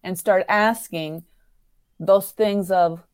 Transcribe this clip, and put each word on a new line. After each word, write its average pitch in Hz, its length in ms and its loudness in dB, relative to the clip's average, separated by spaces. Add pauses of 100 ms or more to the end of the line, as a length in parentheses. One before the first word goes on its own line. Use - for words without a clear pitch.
and 185 140 -8
start 190 320 2
asking 175 720 -2 (760)
those 196 320 2
things 202 400 -2
of 170 320 0 (100)